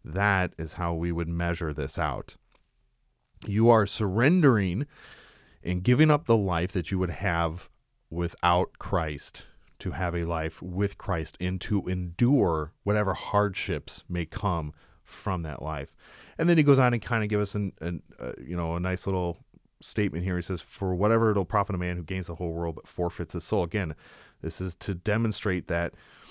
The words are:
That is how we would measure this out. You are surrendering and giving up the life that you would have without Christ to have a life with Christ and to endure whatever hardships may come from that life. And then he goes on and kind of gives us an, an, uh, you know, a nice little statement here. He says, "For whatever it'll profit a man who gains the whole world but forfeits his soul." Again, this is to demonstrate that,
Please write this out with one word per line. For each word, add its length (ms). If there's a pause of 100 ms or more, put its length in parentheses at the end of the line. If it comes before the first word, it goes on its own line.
That 540
is 160
how 200
we 180
would 180
measure 440
this 240
out. 380 (1120)
You 240
are 160
surrendering 1000 (760)
and 200
giving 260
up 160
the 120
life 340
that 180
you 100
would 120
have 580 (400)
without 680
Christ 680 (320)
to 120
have 240
a 80
life 380
with 360
Christ 420
and 220
to 260
endure 880 (100)
whatever 300
hardships 960
may 160
come 480 (300)
from 400
that 180
life. 320 (440)
And 120
then 80
he 60
goes 160
on 140
and 80
kind 220
of 60
gives 200
us 60
an, 240
an, 220 (180)
uh, 120 (120)
you 140
know, 180
a 40
nice 260
little 320 (440)
statement 420
here. 120
He 60
says, 200
"For 340
whatever 340
it'll 160
profit 300
a 40
man 160
who 80
gains 240
the 80
whole 160
world 240
but 120
forfeits 460
his 100
soul." 200
Again, 300 (480)
this 180
is 160
to 180
demonstrate 760
that, 260 (380)